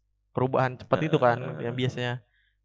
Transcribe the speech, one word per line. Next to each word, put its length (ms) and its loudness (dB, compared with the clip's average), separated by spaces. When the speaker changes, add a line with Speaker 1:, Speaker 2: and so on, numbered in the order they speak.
Speaker 1:
perubahan 440 0
cepat 240 -2
Speaker 2:
Heeh, 100 -2
Speaker 1:
itu 100 2
kan, 200 4
Speaker 2:
heeh, 240 -8
Speaker 1:
yang 120 -4
Speaker 2:
heeh. 80 -4
Speaker 1:
biasanya 320 -2